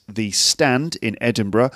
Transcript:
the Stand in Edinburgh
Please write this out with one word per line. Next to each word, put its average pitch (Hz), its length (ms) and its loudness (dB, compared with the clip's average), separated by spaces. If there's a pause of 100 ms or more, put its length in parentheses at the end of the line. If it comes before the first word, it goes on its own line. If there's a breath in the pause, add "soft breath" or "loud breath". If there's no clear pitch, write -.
the 104 240 -4
Stand 131 680 2
in 113 200 -2
Edinburgh 117 560 0